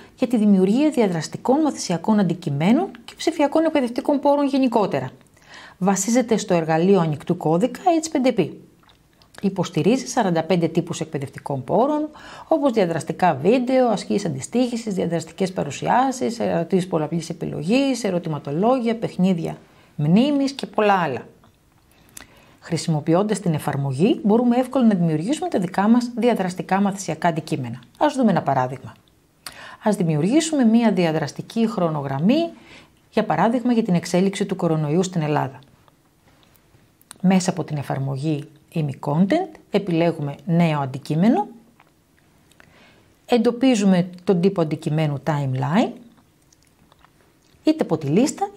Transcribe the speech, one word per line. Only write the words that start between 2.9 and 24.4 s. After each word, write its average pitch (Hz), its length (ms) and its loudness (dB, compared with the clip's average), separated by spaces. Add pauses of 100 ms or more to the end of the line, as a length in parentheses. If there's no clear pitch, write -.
και - 120 -20
ψηφιακών 320 480 0
εκπαιδευτικών 277 560 0
πόρων 285 260 2
γενικότερα. 226 640 -2 (680)
Βασίζεται 226 580 0
στο - 180 -2
εργαλείο 170 460 2
ανοιχτού 160 360 -2
κώδικα 180 440 0 (220)
H - 140 -6
five 254 220 0
P. 151 120 0 (920)
Υποστηρίζει 190 640 -2
σαράντα 180 360 0
πέντε 165 260 0
τύπους 165 320 -4
εκπαιδευτικών 139 640 -8
πόρων, 302 440 0 (400)
όπως 285 240 2
διαδραστικά 175 640 0
βίντεο, 247 540 2
ασκήσεις 208 360 -2
αντιστοίχησης, 226 720 -4
διαδραστικές 175 580 -4
παρουσιάσεις, 226 840 -2
ερωτήσεις 180 500 -2
πολλαπλής 156 400 -4
επιλογής, 175 760 -2
ερωτηματολόγια, 190 920 -2
παιχνίδια 170 600 -2 (400)
μνήμης 262 560 2
και - 140 0
πολλά 208 280 2
άλλα. 147 320 -2 (1300)
Χρησιμοποιώντας 165 800 0
την 170 140 -2
εφαρμογή, 139 680 0
μπορούμε 233 320 4